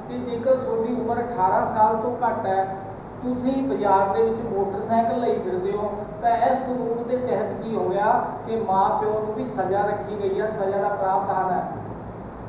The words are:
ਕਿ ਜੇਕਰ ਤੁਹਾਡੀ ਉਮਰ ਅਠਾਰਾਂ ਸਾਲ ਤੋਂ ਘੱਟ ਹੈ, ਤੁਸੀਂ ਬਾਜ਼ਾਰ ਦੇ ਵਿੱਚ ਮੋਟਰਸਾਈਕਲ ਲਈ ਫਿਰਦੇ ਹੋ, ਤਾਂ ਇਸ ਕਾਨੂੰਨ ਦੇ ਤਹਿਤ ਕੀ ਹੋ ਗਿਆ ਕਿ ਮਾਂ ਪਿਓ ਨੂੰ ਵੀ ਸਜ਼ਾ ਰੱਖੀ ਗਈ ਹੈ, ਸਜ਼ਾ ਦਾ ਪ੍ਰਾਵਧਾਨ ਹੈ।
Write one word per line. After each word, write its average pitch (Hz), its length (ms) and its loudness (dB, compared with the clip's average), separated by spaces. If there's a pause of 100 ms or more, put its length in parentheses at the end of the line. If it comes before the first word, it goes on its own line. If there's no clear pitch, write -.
ਕਿ 240 100 -8
ਜੇਕਰ 247 380 2
ਤੁਹਾਡੀ 226 460 0
ਉਮਰ 233 180 0
ਅਠਾਰਾਂ 185 460 2
ਸਾਲ 220 320 4
ਤੋਂ 240 300 0
ਘੱਟ 214 180 -2
ਹੈ, 190 300 0 (480)
ਤੁਸੀਂ 247 400 0
ਬਾਜ਼ਾਰ 202 540 2
ਦੇ 226 60 4
ਵਿੱਚ 226 180 2
ਮੋਟਰਸਾਈਕਲ 226 800 0
ਲਈ 214 200 0
ਫਿਰਦੇ 196 320 -2
ਹੋ, 208 220 -2 (280)
ਤਾਂ 233 160 4
ਇਸ 254 220 4
ਕਾਨੂੰਨ 233 480 -2
ਦੇ 254 100 0
ਤਹਿਤ 208 460 -2
ਕੀ 220 120 -4
ਹੋ 185 140 0
ਗਿਆ 202 360 2 (200)
ਕਿ 226 100 -2
ਮਾਂ 190 340 2 (100)
ਪਿਓ 208 100 0
ਨੂੰ 214 240 -2
ਵੀ 254 120 -4
ਸਜ਼ਾ 190 360 0
ਰੱਖੀ 208 420 -2
ਗਈ 190 180 0
ਹੈ, 214 60 0
ਸਜ਼ਾ 196 300 0
ਦਾ 196 100 2
ਪ੍ਰਾਵਧਾਨ 190 640 0
ਹੈ। - 200 -2 (760)